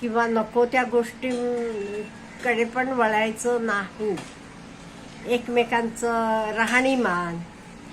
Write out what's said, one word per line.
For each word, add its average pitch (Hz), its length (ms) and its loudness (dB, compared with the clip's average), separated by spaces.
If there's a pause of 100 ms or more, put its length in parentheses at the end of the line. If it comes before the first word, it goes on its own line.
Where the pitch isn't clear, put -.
किंवा 233 260 2
नको 226 400 2
त्या 254 180 4
गोष्टींकडे 233 1800 -2
पण 254 240 0
वळायचं 226 800 2
नाही. 202 500 -2 (1080)
एकमेकांचं 233 1200 2
राहणीमान, 220 880 2 (540)